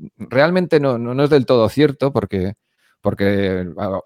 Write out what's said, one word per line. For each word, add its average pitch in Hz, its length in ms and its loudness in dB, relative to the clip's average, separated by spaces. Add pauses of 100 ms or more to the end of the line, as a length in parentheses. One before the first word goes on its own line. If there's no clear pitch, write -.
(160)
Realmente 160 600 0
no, 135 180 0
no, 117 160 -6
no 135 120 0
es 139 60 2
del 139 140 4
todo 117 240 4
cierto 139 440 0
porque, 98 420 -2 (460)
porque, 98 680 -2 (100)
ah, 95 300 -4